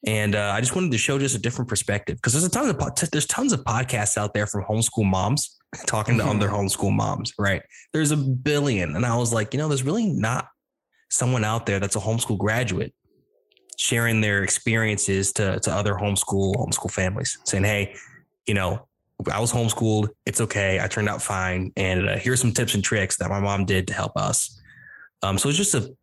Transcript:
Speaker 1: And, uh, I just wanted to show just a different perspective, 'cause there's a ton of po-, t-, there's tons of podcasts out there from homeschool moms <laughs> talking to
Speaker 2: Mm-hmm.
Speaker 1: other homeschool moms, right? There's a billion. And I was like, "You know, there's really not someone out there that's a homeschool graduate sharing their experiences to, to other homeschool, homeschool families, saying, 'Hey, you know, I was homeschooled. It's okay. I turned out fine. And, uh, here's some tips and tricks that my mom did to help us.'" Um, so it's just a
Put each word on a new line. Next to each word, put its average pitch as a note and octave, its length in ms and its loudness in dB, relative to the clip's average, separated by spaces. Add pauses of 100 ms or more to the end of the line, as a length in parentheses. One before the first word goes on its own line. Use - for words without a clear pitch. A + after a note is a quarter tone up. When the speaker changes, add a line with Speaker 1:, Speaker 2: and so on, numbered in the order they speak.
Speaker 1:
And, G#2+ 300 2
uh, G#2 180 2
I G#2+ 60 0
just A#2+ 160 0
wanted F#3 160 0
to A#2 60 2
show C#3 200 2
just C3+ 160 0
a A2+ 40 -2
different A#2+ 320 -2
perspective, - 500 -2
'cause A#2 140 0
there's D#3 100 2
a F3+ 60 0
ton B3+ 180 0
of E3+ 100 0
po-, - 160 0
t-, - 160 -2
there's D3+ 160 0
tons B3+ 280 0
of C3 100 -2
podcasts A2+ 540 0
out G#2 160 -2
there G#2 120 0
from G2+ 180 -4
homeschool A2 420 0
moms F#2+ 500 0 (160)
<laughs> - 140 -10
talking A2 320 2
to G#2+ 60 2
Speaker 2:
Mm-hmm. G#2 120 2
Speaker 1:
other G2+ 140 2
homeschool G2+ 440 0
moms, G#2 440 -2
right? G2 240 0 (320)
There's D#3 160 2
a D3+ 80 2
billion. C3 800 0
And A2+ 100 0
I A#2 100 2
was A#2+ 160 0
like, A2 220 -2
"You B2+ 40 0
know, D#3 100 0
there's C#3 140 0
really G3 240 0
not B2 420 0 (600)
someone B2 320 2
out A2 220 0
there G2 160 0
that's G2 160 -2
a G#2+ 40 -2
homeschool A2 380 0
graduate G#2+ 540 0 (840)
sharing A#2 440 2
their G#2 220 2
experiences G#2 920 0
to, G2 260 0
to - 120 0
other G2+ 220 0
homeschool, G2 640 0
homeschool - 340 -2
families, - 540 -2
saying, G2 200 0
'Hey, G2+ 300 0 (520)
you A2 80 0
know, G2 320 0 (460)
I G#2 80 0
was A#2 120 0
homeschooled. A2+ 560 2 (180)
It's - 140 -2
okay. G2 420 0
I G#2 60 -2
turned G#2 200 0
out G#2 140 -4
fine. F#2 540 -2
And, F#2 320 0
uh, G2 100 0
here's B2 220 0
some A#2 120 2
tips A#2 220 0
and G2+ 100 0
tricks G2 340 0
that F2 120 -2
my G2 100 -2
mom G2+ 240 0
did F#2+ 240 2
to - 60 -6
help - 220 -4
us.'" - 440 -2 (640)
Um, G2 160 0
so C#3 100 0
it's D3+ 100 2
just G3+ 160 2
a A2 160 -2 (120)